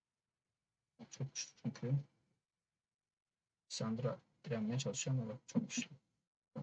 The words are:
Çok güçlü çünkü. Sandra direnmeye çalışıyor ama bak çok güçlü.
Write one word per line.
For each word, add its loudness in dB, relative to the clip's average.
Çok -6
güçlü -8
çünkü. 0
Sandra 0
direnmeye 2
çalışıyor 2
ama 2
bak -6
çok 2
güçlü. -4